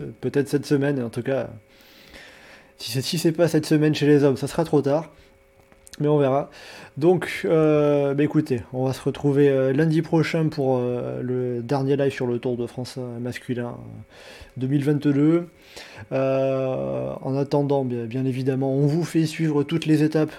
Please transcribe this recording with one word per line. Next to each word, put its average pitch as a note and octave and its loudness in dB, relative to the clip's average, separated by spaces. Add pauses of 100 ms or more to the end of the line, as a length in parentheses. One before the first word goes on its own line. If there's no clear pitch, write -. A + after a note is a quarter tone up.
(220)
peut-être C3 0
cette C#3+ -2
semaine, C#3 0
en A#2 -6
tout A#2 -6
cas. B2+ -2 (1300)
Si - -10
c'est, C3 -2
si E3 -4
c'est E3 2
pas E3 2
cette D#3 2
semaine D3+ 2
chez D3 0
les D3 6
hommes, C#3 4
ça - -6
sera E3 -2
trop D3 2
tard. D3 0 (880)
Mais D3 0
on D3+ 4
verra. C#3 0 (460)
Donc, E3 2
euh, D3 4
bah C#3+ 2
écoutez, D3 0 (120)
on B2+ -2
va C3 0
se - -12
retrouver, C#3+ 2
euh, C3+ 2
lundi D#3+ 2
prochain D#3+ 0
pour, C3 0
euh, B2 -4
le B2 -4
dernier C3+ 0
live C#3 2
sur C3 -4
le A#2+ 0
Tour A#2+ -2
de A#2+ -4
France, - -10
euh, A#2+ -10
masculin, A#2+ -6
euh, A#2 -14 (560)
deux B2+ -4
mille C#3 0
vingt-deux. D3 2 (640)
Euh, C3+ -2
en C3+ -4
attendant, C#3 0
bien, A#2+ -4
bien B2+ -4
évidemment, C3 -2
on C#3 2
vous D#3+ 2
fait D#3+ 0
suivre D#3 0
toutes D#3 -2
les D#3 4
étapes D#3 0